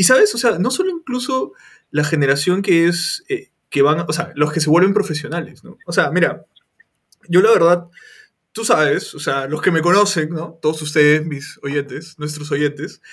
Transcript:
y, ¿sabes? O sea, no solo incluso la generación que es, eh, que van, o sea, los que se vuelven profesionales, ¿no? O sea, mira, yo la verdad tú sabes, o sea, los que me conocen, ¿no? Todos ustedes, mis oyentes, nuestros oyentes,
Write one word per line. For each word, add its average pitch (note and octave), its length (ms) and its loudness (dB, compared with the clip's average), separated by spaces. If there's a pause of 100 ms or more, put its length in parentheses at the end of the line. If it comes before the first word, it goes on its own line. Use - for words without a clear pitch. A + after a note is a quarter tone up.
y, F#3+ 40 2
¿sabes? C4+ 300 4
O A#3+ 40 -6
sea, G3+ 200 0
no G#3 120 0
solo F#4+ 200 -2
incluso E4 640 -4 (380)
la D3 140 -2
generación D3 580 0
que E3+ 240 2
es, - 420 -4
eh, - 220 -6 (200)
que C#3 120 2
van, D#3 260 2
o D#3 40 -4
sea, - 220 -6
los D3 180 0
que D#3+ 80 -2
se D3+ 100 0
vuelven F3+ 240 4
profesionales, D#3+ 720 -4
¿no? - 220 -18
O F3 60 -8
sea, D#3+ 180 0
mira, E3 340 -2 (840)
yo F3 140 4
la A3 80 4
verdad F3 380 2 (720)
tú A3+ 60 -6
sabes, D#3 500 0
o D3+ 60 -14
sea, C#3 260 -4
los D3 160 -4
que F#3 80 2
me E3 120 2
conocen, F3 480 2
¿no? E3+ 300 -8
Todos D#3 220 -2
ustedes, D3+ 420 2
mis C#3+ 380 -10
oyentes, D3 560 -6
nuestros D3 320 -8
oyentes, D3 500 -4 (120)